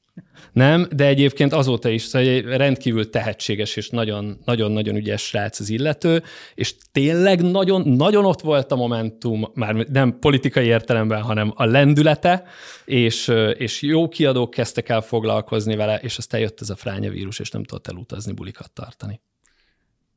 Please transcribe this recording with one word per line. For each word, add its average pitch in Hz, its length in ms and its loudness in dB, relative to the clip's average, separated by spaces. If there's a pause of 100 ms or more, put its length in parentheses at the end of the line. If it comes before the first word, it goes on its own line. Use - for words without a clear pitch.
(520)
Nem, 151 440 4
de 143 100 2
egyébként 139 480 4
azóta 127 360 0
is, 113 120 0
szóval 131 260 0
egy 127 180 2
rendkívül 127 640 0
tehetséges 107 640 -4
és 107 140 -8
nagyon, 104 560 -4
nagyon-nagyon 107 500 0
ügyes 104 260 -4
srác 104 380 -6
az 104 100 -8
illető, 151 540 0 (320)
és - 200 -6 (160)
tényleg 170 500 2
nagyon, 185 460 2
nagyon 180 380 4
ott 185 160 0
volt 147 300 0
a 143 40 0
Momentum, 113 800 -4
már 110 220 -2
nem 131 440 0
politikai 135 460 2
értelemben, 110 560 2
hanem 107 340 -2
a 127 100 0
lendülete, 151 800 4 (420)
és, 117 420 0
ö, 113 220 2
és 117 320 -6
jó 160 260 2
kiadók 131 420 0
kezdtek - 400 -4
el 113 120 0
foglalkozni 107 720 -2
vele, 107 220 0
és - 200 -10
aztán 113 220 -6
jött 107 220 -6
ez 107 80 -10
a 98 60 -8
fránya 101 340 -8
vírus, 95 300 -10
és 104 100 -10
nem 107 140 -8
tudott - 240 -14
elutazni, 95 440 -12
bulikat 98 400 -14
tartani. 110 500 -16 (960)